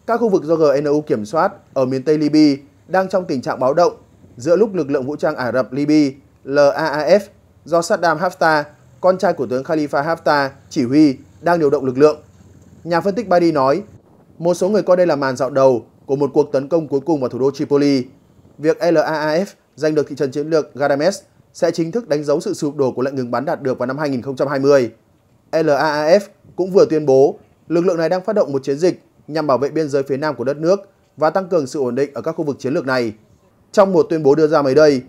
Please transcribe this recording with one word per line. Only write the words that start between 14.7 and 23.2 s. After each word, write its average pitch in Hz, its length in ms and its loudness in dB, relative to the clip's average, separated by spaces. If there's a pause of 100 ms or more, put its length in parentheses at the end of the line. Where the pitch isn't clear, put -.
coi 180 140 2
đây 180 100 4
là 156 100 2
màn 135 200 -2
dạo 127 140 -4
đầu 135 360 2 (200)
của 139 100 -2
một 143 180 -2
cuộc 147 180 0
tấn 139 160 -2
công 165 200 -2
cuối 139 120 -2
cùng 147 200 -2
vào 123 80 -2
thủ 120 100 -10
đô 135 120 0
Tripoli. 139 560 0 (520)
Việc 156 200 0 (140)
L 156 60 2
A 151 140 0
A 156 240 -2
F 196 100 -2 (280)
giành 156 200 -2
được 143 140 0
thị 143 80 -12
trấn 139 140 -4
chiến 147 200 -6
lược 156 240 -2
Ghadames 143 440 0 (340)
sẽ 170 180 -2
chính 165 220 -4
thức 233 160 -6
đánh 151 160 -2
dấu 147 160 0
sự 185 140 -6
sụp 147 220 -6
đổ 131 160 0
của 123 100 -6
lệnh 139 120 -4
ngừng 127 160 -6